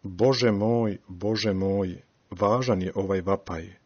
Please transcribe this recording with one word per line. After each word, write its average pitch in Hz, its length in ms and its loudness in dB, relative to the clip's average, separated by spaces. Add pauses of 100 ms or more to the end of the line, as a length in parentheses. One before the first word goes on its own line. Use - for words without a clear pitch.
„Bože 117 480 2
moj, 107 460 2 (100)
Bože 101 460 -2
moj”, 95 440 0 (320)
važan 107 520 0
je 92 140 -4
ovaj 98 260 0
vapaj. 92 520 -4 (120)